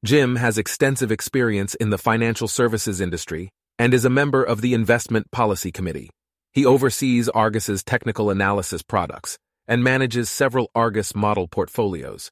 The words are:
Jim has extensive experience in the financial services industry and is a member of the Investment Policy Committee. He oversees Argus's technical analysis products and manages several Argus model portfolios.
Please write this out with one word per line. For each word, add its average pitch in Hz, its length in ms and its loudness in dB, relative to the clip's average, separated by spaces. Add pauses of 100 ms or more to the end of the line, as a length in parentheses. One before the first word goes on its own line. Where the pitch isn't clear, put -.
Jim 123 320 4
has 117 220 0
extensive 131 540 0
experience 107 640 0
in 107 140 -2
the 101 80 0
financial 113 500 0
services 110 520 0
industry 87 500 -6 (280)
and 120 160 4
is 123 100 4
a 123 60 4
member 135 340 2
of 110 180 -2
the 123 120 2
Investment 113 580 0
Policy 104 400 -2
Committee. 82 380 -8 (420)
He 139 140 2
oversees 127 640 4
Argus's 107 540 0
technical 110 460 -2
analysis 98 520 0
products - 560 -4 (300)
and 120 160 2
manages 123 460 0
several 127 460 0
Argus 110 400 0
model 104 320 0
portfolios. 90 840 -4